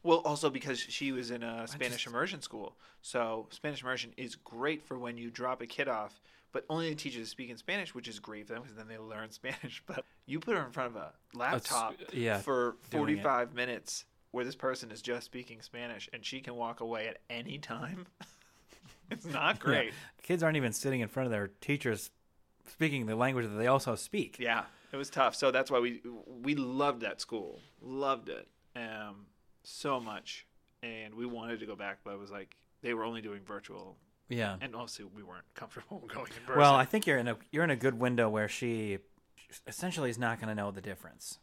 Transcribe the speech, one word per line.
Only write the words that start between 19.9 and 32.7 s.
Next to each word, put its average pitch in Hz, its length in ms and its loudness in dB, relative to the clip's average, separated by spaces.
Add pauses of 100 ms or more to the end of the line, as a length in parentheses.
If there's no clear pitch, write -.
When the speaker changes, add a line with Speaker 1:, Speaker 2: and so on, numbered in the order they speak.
Speaker 2:
Kids 175 200 2
aren't 156 160 4
even 120 160 2
sitting 135 260 2
in 110 80 0
front 131 200 0
of - 20 0
their 101 180 2 (140)
teachers 131 480 0 (560)
speaking 143 400 0
the 110 100 0
language 123 300 4
that 104 100 -4
they 110 100 4
also 131 280 6
speak. - 440 -2
Speaker 1:
Yeah, 117 280 2 (260)
it 139 60 -4
was 139 100 -4
tough. 127 260 6
So 139 160 6
that's 131 200 4
why 135 80 6
we, 120 240 2 (240)
we 127 280 -2
loved 135 460 2
that 104 180 -4
school. 95 400 -6 (220)
Loved 131 480 0
it. 60 200 -8 (280)
Um, 107 480 -10 (380)
so - 360 -2
much. 110 480 -8 (360)
And 110 320 -10
we 117 100 -4
wanted 117 360 -4
to 117 60 -8
go 104 80 -8
back, 98 300 -6
but 101 80 -8
it 98 60 -8
was 101 120 -12
like, 101 240 -12 (280)